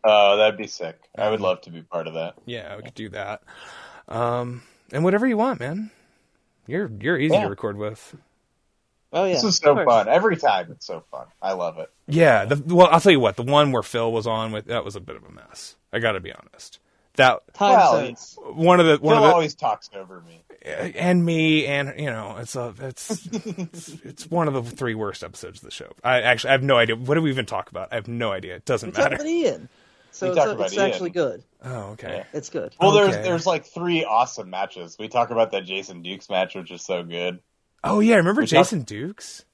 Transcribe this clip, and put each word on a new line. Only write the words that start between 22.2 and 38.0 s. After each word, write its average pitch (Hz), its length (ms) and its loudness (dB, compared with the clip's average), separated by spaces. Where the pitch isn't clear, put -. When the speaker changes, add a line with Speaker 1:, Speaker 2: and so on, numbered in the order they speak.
Speaker 2:
it's 117 160 -12
a, 120 240 -8
it's, 135 460 -12
Speaker 1:
<laughs> 170 80 -14
Speaker 2:
it's, 175 560 -12
it's - 260 -18
one 165 160 0
of 143 60 -2
the 127 100 -4
three 120 300 -8
worst 107 320 -8
episodes 87 340 -16
of - 60 -20
the - 60 -18
show. - 200 -18
I 127 160 2
actually, 120 280 0
I 135 40 6
have 131 100 0
no 139 140 4
idea. 113 180 2
What 127 200 -2
do 165 60 2
we 151 100 0
even 131 160 -4
talk 98 220 -8
about? 95 220 -12
I 117 40 -8
have 110 120 -8
no 117 240 -4
idea. 92 240 -10
It - 100 -18
doesn't 127 240 -4
Speaker 3:
We - 40 -14
talk 277 180 2
Speaker 2:
matter. - 40 -4
Speaker 3:
about 294 120 -8
Ian. 311 400 -2
So, 185 180 -6
Speaker 1:
We 180 60 -2
talk 151 100 4
Speaker 3:
so 214 80 -2
Speaker 1:
about 202 140 -4
Speaker 3:
it's 190 80 -6
Speaker 1:
Ian. 196 100 2
Speaker 3:
actually 180 260 -4
good. 143 320 -4
Speaker 2:
Oh, 113 280 -10
okay. 92 260 -12
Speaker 1:
Yeah. 95 60 -10
Speaker 3:
It's 147 160 -12
good. - 300 -10
Speaker 1:
Well, 202 120 6
there's, 196 240 6
Speaker 2:
Okay. - 80 -6
Speaker 1:
there's, 170 220 -2
like, 165 200 -2
three 170 380 -2
awesome 107 460 -2
matches. 90 500 -10
We 107 80 -10
talk 120 240 0
about 113 200 2
that 98 140 -4
Jason 95 360 -10
Dukes 95 280 -14
match, 92 260 -2
which 87 160 -12
is 87 120 -16
so 90 200 -6
good. 87 360 -8
Speaker 2:
Oh, 208 160 0
yeah, 220 160 4